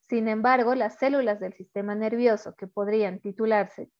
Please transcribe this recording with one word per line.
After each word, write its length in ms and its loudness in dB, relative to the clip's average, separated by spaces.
Sin 280 -2
embargo, 460 2
las 240 -2
células 420 0
del 140 -8
sistema 400 -8
nervioso 600 0
que 100 -12
podrían 540 -2
titularse 800 -2